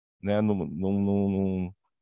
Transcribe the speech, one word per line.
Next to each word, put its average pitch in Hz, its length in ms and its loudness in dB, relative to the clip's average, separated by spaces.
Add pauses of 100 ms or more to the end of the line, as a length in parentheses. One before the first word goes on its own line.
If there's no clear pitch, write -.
(220)
né, 104 200 2
num, 101 260 0
num, 95 340 -2
num, 101 280 2
num, 95 440 -2 (280)